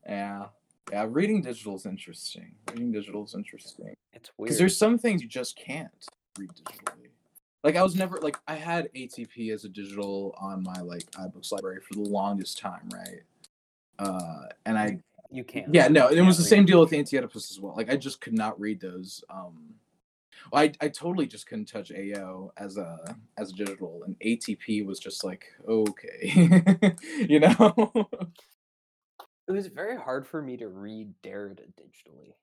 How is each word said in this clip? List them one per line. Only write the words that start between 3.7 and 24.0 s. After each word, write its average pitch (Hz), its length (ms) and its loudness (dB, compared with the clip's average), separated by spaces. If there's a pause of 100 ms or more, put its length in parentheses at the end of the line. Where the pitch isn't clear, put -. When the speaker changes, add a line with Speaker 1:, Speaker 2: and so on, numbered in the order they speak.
Speaker 2:
It's - 160 -20
Speaker 1:
'Cause - 100 -20
Speaker 2:
weird. 117 200 -4
Speaker 1:
there's 180 180 4
some 226 220 4
things 208 240 0
you 117 60 -14
just - 280 -10
can't 135 340 -12 (480)
read 95 120 -14
digitally. - 600 -16 (520)
Like, 156 140 4
I 180 60 6
was 185 120 2
never, 185 260 -2
like, 151 180 -4 (100)
I 156 80 -6
had 165 380 -4
A 131 120 -10
T 120 180 -14
P 113 260 -8
as 107 140 -8
a 104 40 -12
digital 98 680 -8
on 98 240 -8
my, 90 180 -8
like, 87 320 -10
iBooks 92 400 -12
library 95 280 -8
for - 140 -16
the 104 160 -4
longest 98 480 -2
time, 92 340 -12
right? 92 300 -16 (760)
Uh, 87 480 -8 (200)
and 110 120 0
I 104 200 -2 (320)
Speaker 2:
You 127 140 -12
can't. - 280 -8
Speaker 1:
Yeah, 143 160 8
no, 139 220 8
Speaker 2:
You 165 120 6
Speaker 1:
it 185 40 10
was 180 100 8
Speaker 2:
can't - 20 0
Speaker 1:
the 175 40 4
Speaker 2:
read 170 60 2
Speaker 1:
same 202 180 10
deal 170 140 10
with 160 100 10
Speaker 2:
digital. 151 100 0
Speaker 1:
Anti-Oedipus - 520 -4
as 95 80 -18
well. 98 160 -14
Like, 110 140 -4
I 139 60 0
just 139 240 -8
could 117 140 -8
not 107 240 -2
read 101 220 -6
those, 92 500 -14
um, 87 440 -18 (760)
well, 143 140 4
I, 147 160 2
I 151 80 -2
totally 165 380 -2
just - 200 -16
couldn't 107 200 -10
touch 98 260 -14
A 101 280 -8
O 92 360 -12
as 98 220 -12
a, 85 380 -12 (200)
as 98 140 -8
a - 20 -18
digital, 92 520 -10